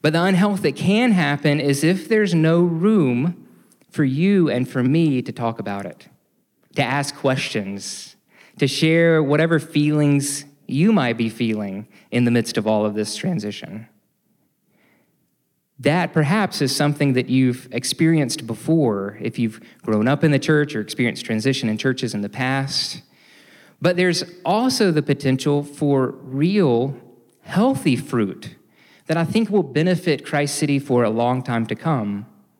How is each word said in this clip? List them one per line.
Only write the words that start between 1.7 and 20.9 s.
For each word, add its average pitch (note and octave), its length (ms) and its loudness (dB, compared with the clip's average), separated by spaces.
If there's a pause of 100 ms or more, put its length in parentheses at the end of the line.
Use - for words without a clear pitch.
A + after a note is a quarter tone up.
if F#3 240 0
there's G#3+ 240 2
no E3 280 4
room E3+ 840 2 (420)
for D#3 140 -2
you D#3+ 460 2
and B2 180 0
for B2+ 160 -2
me C#3+ 380 2
to B2+ 100 -8
talk A2+ 280 -4
about G2+ 260 -8
it, - 220 -16 (680)
to C#3+ 80 0
ask C#3 320 -4
questions, G#2 1000 -6 (440)
to C#3 80 0
share D#3+ 540 2
whatever D3+ 380 2
feelings D3 840 0 (200)
you E3+ 260 2
might B2 260 0
be A2+ 120 -2
feeling G#2+ 580 -4 (240)
in A#2+ 140 2
the A#2+ 60 4
midst A#2 260 0
of G#2+ 100 -2
all G#2+ 180 2
of G#2 80 -2
this G#2 220 -6
transition. A2 720 -8 (1900)
That D#3 320 0
perhaps E3+ 500 0
is C3 140 0
something D3 380 0
that B2 160 -2
you've B2+ 420 2
experienced C#3+ 760 0
before A2 720 0
if - 180 -6
you've A2+ 220 -4 (220)
grown G#2+ 240 0
up C#3+ 160 0
in D#3 80 4
the C3+ 80 2
church D3 360 0
or G#2+ 60 -4
experienced - 420 -4